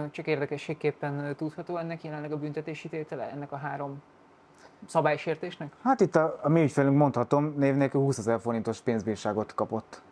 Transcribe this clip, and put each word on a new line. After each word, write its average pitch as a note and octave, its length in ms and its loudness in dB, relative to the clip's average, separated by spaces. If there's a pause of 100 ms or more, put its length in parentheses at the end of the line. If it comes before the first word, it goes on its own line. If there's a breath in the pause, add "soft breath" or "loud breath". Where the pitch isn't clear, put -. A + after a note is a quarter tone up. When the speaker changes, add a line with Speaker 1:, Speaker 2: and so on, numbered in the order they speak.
(100)
Speaker 1:
csak D#3+ 160 -10
érdekességképpen, D3 920 -4
ö, C#3+ 160 -4
tudható D3+ 420 -8
ennek E3 280 -8
jelenleg D3+ 280 -8
a D3+ 60 -4
büntetési D3+ 500 -8
tétele, D3+ 420 -8
ennek C#3+ 220 -10
a C#3+ 40 -8
három C#3+ 460 -8 (840 loud breath)
szabálysértésnek? D#3 840 -2 (100)
Speaker 2:
Hát C4 180 4
itt E3+ 160 4
a, D#3+ 260 4
a C#3+ 60 2
mi E3 140 6
ügyfelünk, C#3 340 4
mondhatom, C#3+ 600 4
név C#3 180 4
nélkül C#3 260 2
húszezer A#2 400 2
forintos A2+ 400 -2
pénzbírságot G#2+ 760 -2
kapott. - 580 -4